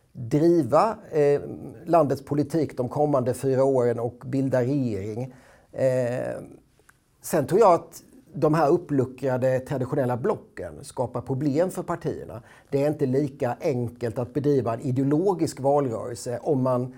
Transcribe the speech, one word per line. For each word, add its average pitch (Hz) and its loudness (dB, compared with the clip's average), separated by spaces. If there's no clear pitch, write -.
driva, 156 2
eh, 143 2
landets 147 4
politik 147 -2
de 123 -2
kommande 143 0
fyra 135 2
åren 120 2
och 120 -6
bilda 131 0
regering. 120 -4
Eh, 127 -2
sen 151 -2
tror 156 4
jag 202 8
att - -2
de 151 2
här 156 4
uppluckrade 131 0
traditionella 123 -2
blocken 98 -6
skapar 123 -6
problem 143 0
för 185 -8
partierna. 127 -8
Det 139 0
är 147 2
inte 151 0
lika 131 -2
enkelt 120 -4
att 120 -4
bedriva 143 2
en - -8
ideologisk 151 0
valrörelse 120 -2
om 135 0
man 127 0